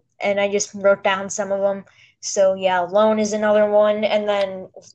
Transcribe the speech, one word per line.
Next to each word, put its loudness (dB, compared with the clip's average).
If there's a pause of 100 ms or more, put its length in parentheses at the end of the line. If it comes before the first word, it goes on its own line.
(220)
and -2
I 0
just -4
wrote 0
down -2
some -6
of -2
them. -2 (360)
So, 0
yeah, 0
Alone 2
is -2
another 2
one. 2
And 0
then -4 (260)